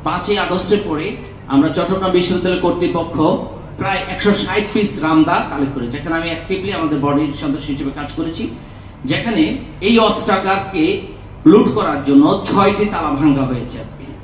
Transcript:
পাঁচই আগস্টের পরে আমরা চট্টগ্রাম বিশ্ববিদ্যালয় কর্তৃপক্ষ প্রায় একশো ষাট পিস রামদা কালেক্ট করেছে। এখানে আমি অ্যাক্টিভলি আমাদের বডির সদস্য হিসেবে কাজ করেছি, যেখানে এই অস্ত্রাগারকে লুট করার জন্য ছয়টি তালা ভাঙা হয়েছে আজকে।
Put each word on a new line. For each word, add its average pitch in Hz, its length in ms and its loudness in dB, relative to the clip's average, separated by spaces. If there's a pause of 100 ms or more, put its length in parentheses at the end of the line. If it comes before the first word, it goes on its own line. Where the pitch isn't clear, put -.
পাঁচই 180 340 -2
আগস্টের 180 460 0
পরে 165 320 -4 (320)
আমরা 139 200 4
চট্টগ্রাম 185 420 0
বিশ্ববিদ্যালয় 180 500 2
কর্তৃপক্ষ 170 600 0 (580)
প্রায় 190 200 -2 (100)
একশো 202 260 2
ষাট 202 280 -2 (100)
পিস - 300 0
রামদা 160 480 4
কালেক্ট 143 240 -2
করেছে। 123 220 -6
এখানে 160 200 -4
আমি 170 100 -4
অ্যাক্টিভলি 190 460 -4
আমাদের 156 280 -2
বডির 143 340 2
সদস্য 139 340 -4
হিসেবে 135 260 -4
কাজ 147 180 -10
করেছি, 160 360 -4 (560)
যেখানে 220 520 0 (240)
এই 226 180 6
অস্ত্রাগারকে 190 1000 2 (460)
লুট 202 280 8
করার 151 300 -2
জন্য 151 400 6
ছয়টি 196 400 2
তালা 170 240 -2
ভাঙা 139 360 2
হয়েছে 120 360 -6
আজকে। - 240 -14 (200)